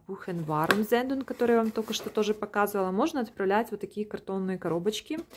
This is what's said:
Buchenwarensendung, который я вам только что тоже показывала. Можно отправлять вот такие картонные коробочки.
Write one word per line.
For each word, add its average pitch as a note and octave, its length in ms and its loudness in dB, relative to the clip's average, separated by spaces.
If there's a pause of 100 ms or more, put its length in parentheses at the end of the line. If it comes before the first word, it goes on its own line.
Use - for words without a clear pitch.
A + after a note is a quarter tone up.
Buchenwarensendung, G3 1160 0
который A#3+ 280 0
я A#3 60 6
вам A3+ 120 4
только A3 240 -4
что - 160 -4
тоже G#3 240 0
показывала. G#3 560 0
Можно C4+ 320 0
отправлять G#3 480 0
вот G3+ 120 -6
такие G#3 260 -6
картонные F#3+ 500 -4
коробочки. F#3 600 -2 (180)